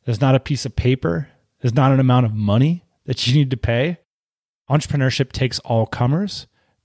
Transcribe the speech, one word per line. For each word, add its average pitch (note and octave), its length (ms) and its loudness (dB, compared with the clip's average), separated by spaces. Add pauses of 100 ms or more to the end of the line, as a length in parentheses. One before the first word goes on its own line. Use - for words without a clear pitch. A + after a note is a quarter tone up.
There's A2+ 160 -2
not C3+ 140 4
a C3 40 4
piece - 260 -4
of A#2+ 120 -12
paper. D3 500 0 (320)
There's A#2+ 140 -2
not C3+ 180 4
an C3 80 4
amount B2 280 4
of G#2+ 60 -4
money A2+ 520 0 (200)
that - 220 -6
you B2 60 2
need C#3 180 2
to B2+ 60 -4
pay. C3 400 -2 (720)
Entrepreneurship C#3 640 -2
takes B2 260 -4
all A2+ 260 -2
comers, D#3 600 -4 (380)